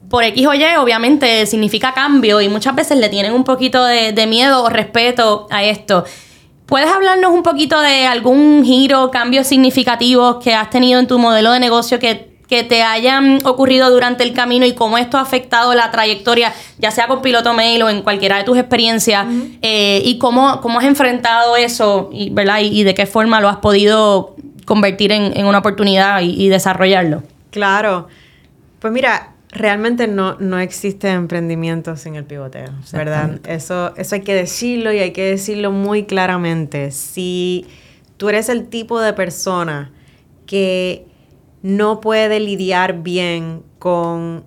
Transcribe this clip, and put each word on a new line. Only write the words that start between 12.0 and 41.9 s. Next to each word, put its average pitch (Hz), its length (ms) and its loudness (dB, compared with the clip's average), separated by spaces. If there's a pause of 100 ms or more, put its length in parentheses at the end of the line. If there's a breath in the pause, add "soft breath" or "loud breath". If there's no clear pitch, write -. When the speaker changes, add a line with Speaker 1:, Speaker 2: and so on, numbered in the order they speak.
Speaker 1:
que 240 160 0
te 233 180 2
hayan 262 640 2
ocurrido 262 460 4
durante 247 340 2
el 240 80 -4
camino 247 320 0
y 247 80 2
cómo 226 240 -2
esto 247 220 -2
ha - 20 2
afectado 247 540 0
la 233 160 2
trayectoria, 220 640 0 (240 loud breath)
ya 214 120 -2
sea 233 160 0
con 254 140 -2
Piloto 240 320 0
Mail 233 300 2
o 220 80 2
en 208 100 -2
cualquiera 196 380 0
de 202 60 -4
tus 247 120 2
experiencias, 226 680 0
Speaker 2:
Ujú. 240 220 -4 (120)
Speaker 1:
eh, 208 420 0
y 247 140 0
cómo, 262 460 0
cómo 233 160 -2
has 254 80 0
enfrentado 240 720 2
eso, 214 580 0
y, 202 160 -6
¿verdad? 202 300 2
Y, 208 200 0
y 208 40 4
de 190 100 2
qué 202 100 0
forma 220 380 0
lo 202 80 4
has 196 80 -6
podido 208 760 2 (280)
convertir 202 480 2
en, 208 240 -2
en 202 100 -2
una 202 120 4
oportunidad 196 640 2
y, 175 80 0 (120)
y 196 60 4
desarrollarlo? 185 760 2 (280)
Speaker 2:
Claro. 196 580 -2 (680 soft breath)
Pues 220 140 -6
mira, 240 400 -2 (180)
realmente 220 560 -2
no, 196 320 -4
no 185 200 -4
existe 196 520 -6
emprendimiento 165 840 -6
sin 156 180 -16
el 147 100 -12
pivoteo, 131 460 -14 (220)
¿verdad? 151 320 -4
Speaker 1:
Exactamente. 156 300 -10
Speaker 2:
Eso, 175 420 -8
eso 185 180 -8
hay 196 60 -6
que 196 140 -4
decirlo 220 580 -4
y 208 60 -2
hay 180 140 -2
que 190 120 -6
decirlo 196 480 -4
muy 202 320 -4
claramente. 170 840 -4
Si 180 760 -8 (520 soft breath)
tú 202 100 -6
eres 220 220 -2
el 240 180 -4
tipo 226 320 -8
de 214 140 -2
persona 175 760 -6 (560 soft breath)
que 185 600 -4 (560 soft breath)
no 214 400 -2